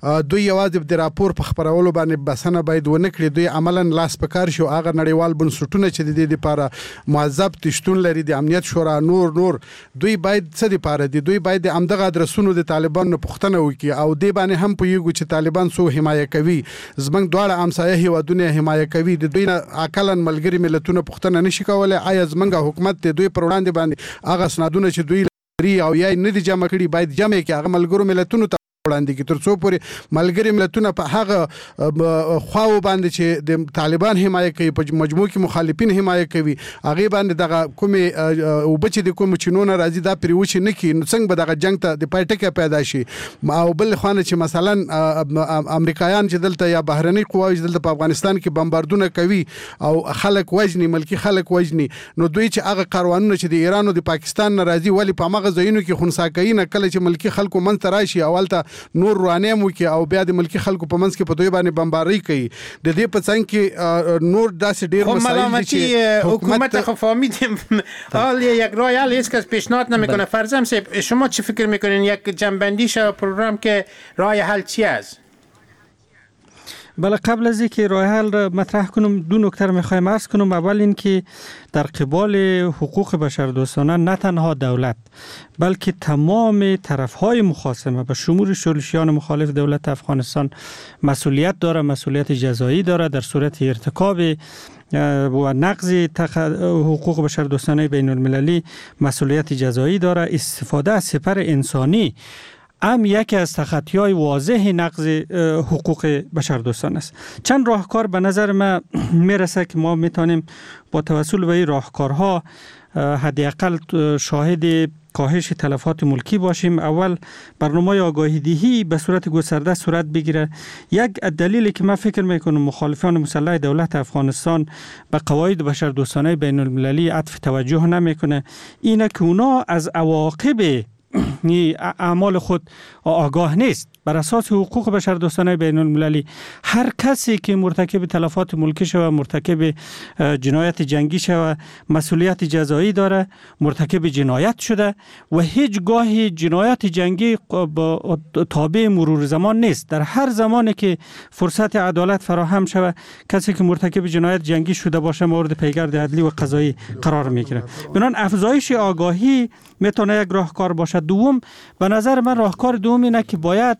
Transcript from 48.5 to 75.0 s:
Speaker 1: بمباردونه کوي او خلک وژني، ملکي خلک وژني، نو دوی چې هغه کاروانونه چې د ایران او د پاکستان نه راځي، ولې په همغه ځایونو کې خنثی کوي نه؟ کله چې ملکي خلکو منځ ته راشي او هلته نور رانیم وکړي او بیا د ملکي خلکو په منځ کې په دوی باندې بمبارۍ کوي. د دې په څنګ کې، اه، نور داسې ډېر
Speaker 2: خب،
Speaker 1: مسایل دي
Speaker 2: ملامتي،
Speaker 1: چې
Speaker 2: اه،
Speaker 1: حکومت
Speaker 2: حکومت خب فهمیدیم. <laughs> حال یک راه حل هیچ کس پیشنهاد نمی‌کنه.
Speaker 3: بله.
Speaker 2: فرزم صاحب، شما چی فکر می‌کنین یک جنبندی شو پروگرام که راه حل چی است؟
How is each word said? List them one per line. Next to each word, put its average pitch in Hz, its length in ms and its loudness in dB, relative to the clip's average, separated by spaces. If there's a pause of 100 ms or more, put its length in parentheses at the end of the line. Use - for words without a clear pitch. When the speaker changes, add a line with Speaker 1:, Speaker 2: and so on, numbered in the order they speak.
Speaker 1:
بمباردونه 165 480 0
کوي 180 340 0 (400)
او 160 220 0
خلک 190 500 0
وژني، 180 340 2
ملکي 165 280 -2
خلک 190 360 0
وژني، 160 360 2 (300)
نو 165 100 2
دوی 208 220 2
چې 214 180 -2
هغه 190 160 0
کاروانونه 185 520 2
چې 180 100 -4
د 160 80 0
ایران 185 340 2
او 196 60 2
د 170 180 0
پاکستان 202 440 0
نه 185 80 2
راځي، 170 280 2
ولې 190 220 2 (100)
په 170 80 0
همغه 202 180 0
ځایونو 196 320 2
کې 175 120 -2 (100)
خنثی 170 320 0
کوي 196 180 2
نه؟ 196 120 2
کله 196 240 0
چې 180 200 0
ملکي 175 300 -2
خلکو 190 320 0
منځ 208 60 0 (100)
ته 185 100 2
راشي 185 260 0
او 165 140 2
هلته 185 260 0 (320)
نور 196 260 2
رانیم 190 420 2
وکړي 185 180 -2
او 165 300 2
بیا 190 120 2
د 175 140 0
ملکي 170 220 -2
خلکو 180 260 -2
په 170 120 -2
منځ 190 200 0
کې 196 120 0
په 165 100 0
دوی 185 100 4
باندې 180 280 0
بمبارۍ 165 500 0
کوي. 131 220 -2 (360)
د 160 120 2
دې 220 80 2 (100)
په 208 40 4
څنګ 208 320 0
کې، 208 120 2 (140)
اه، 170 440 0
نور 202 280 2
داسې 196 340 -2 (100)
ډېر 202 120 2
Speaker 2:
خب، 220 100 2
Speaker 1:
مسایل 240 220 2
دي 247 40 2
Speaker 2:
ملامتي، 240 280 0
Speaker 1:
چې 254 260 0
Speaker 2:
اه، 214 260 2
Speaker 1:
حکومت 220 540 0
Speaker 2:
حکومت 233 100 0
خب 226 80 -2 (120)
فهمیدیم. 226 520 0 (280)
<laughs> - 280 -16
حال 247 280 0
یک 233 320 2
راه 247 180 2
حل 254 220 2
هیچ 247 160 0
کس 226 180 -2
پیشنهاد 240 460 0
نمی‌کنه. 214 240 2
Speaker 3:
بله. 196 80 0
Speaker 2:
فرزم 220 380 0
صاحب، 208 360 -2
شما 247 280 2
چی - 140 -2
فکر 220 240 -2
می‌کنین 202 380 0
یک 202 260 -2
جنبندی 202 580 0
شو 214 240 0
پروگرام 202 460 -2
که 208 280 0 (320)
راه 208 180 2
حل 202 260 -2
چی - 220 -4
است؟ 123 360 -4 (1800)